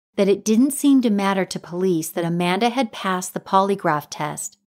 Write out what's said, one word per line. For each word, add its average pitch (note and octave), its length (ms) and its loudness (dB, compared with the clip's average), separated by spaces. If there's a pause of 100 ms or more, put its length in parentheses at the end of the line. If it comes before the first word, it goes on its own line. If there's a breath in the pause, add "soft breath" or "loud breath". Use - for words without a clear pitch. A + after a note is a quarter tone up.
(160)
that G3+ 140 2
it G3 120 0
didn't A3+ 280 4
seem C4+ 320 4
to A#3 80 2
matter G3 340 0
to F3+ 160 -8
police F3 480 -2
that F3 160 -4
Amanda F3+ 460 0
had A#3 200 -2
passed F#3 440 -6
the F3+ 60 -8
polygraph G3 680 0
test. - 480 -10 (220)